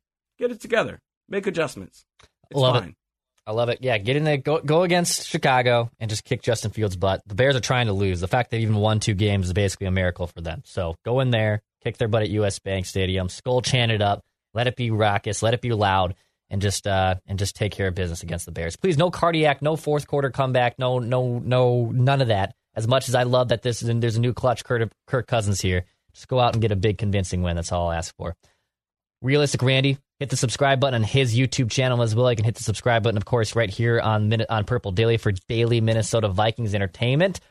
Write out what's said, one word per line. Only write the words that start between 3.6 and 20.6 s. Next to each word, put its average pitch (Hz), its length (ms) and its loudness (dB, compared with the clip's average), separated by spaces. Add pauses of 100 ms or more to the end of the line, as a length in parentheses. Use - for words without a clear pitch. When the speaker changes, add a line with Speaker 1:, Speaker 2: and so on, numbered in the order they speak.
Speaker 2:
it. 113 100 -4
Yeah, 123 180 0
get 110 180 -2
in 151 80 0
there, 151 120 2
go, 147 240 -2
go 151 220 2
against 175 440 0
Chicago 123 720 2
and 110 120 -6
just 110 140 -6
kick - 180 -6
Justin 110 280 -2
Fields' 101 260 -4
butt. 95 300 -2
The 104 80 -12
Bears 131 220 4
are 117 40 -2
trying 123 260 0
to 101 80 0
lose. 95 260 0
The 92 80 -4
fact 127 220 0
they've 113 100 -2
even 110 160 2
won 107 240 2
two 107 140 0
games 101 320 0
is 90 80 -2
basically 101 320 0
a 92 40 -2
miracle 92 360 0
for 85 160 -16
them. 82 240 -10
So 82 380 -6
go 123 160 0
in 127 100 0
there, 110 320 0 (200)
kick 117 140 -6
their 117 120 0
butt 110 140 2
at 95 80 -2
U 104 140 0
S 98 140 -2
Bank 95 260 -6
Stadium, 92 460 -2
Skull 127 320 -2
chant 117 280 0
it 107 120 0
up, 101 200 0 (300)
let 123 140 -2
it 117 100 -2
be 120 140 -2
raucous, 104 520 0
let 113 120 2
it - 80 -6
be 120 100 -2
loud, 95 420 2 (360)
and 101 100 -4
just, 101 260 -2
uh, 95 280 2 (120)
and 98 120 -6
just 98 180 -4
take 104 160 -2
care 98 160 -2
of 90 60 -4
business 87 280 -4
against 82 220 -8
the 82 80 -14
Bears. 82 240 -8
Please, 175 220 0
no 175 120 2
cardiac, 156 520 2
no 156 140 0
fourth 147 300 -2
quarter 143 240 0
comeback, 127 480 0